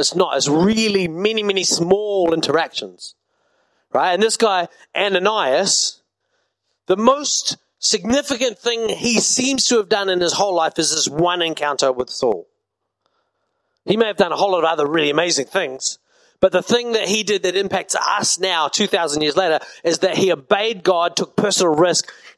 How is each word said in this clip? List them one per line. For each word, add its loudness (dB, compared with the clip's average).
It's -2
not. 0
It's 0
really 2
many, -2
many 0
small 2
interactions, -4
right? 2
And 0
this 0
guy, 0
Ananias, 0
the 2
most 0
significant -2
thing -4
he -2
seems 0
to 2
have 0
done 0
in 0
his 0
whole 0
life 0
is 0
this -2
one 0
encounter -2
with -4
Saul. -2
He 2
may 4
have -6
done 4
a -4
whole 2
lot 2
of 4
other 0
really 0
amazing 0
things, -6
but 4
the 2
thing 0
that -2
he 0
did -2
that 0
impacts -4
us -2
now, 0
two -2
thousand -2
years 0
later, 2
is 0
that 0
he 2
obeyed -2
God, 2
took -6
personal 2
risk, 2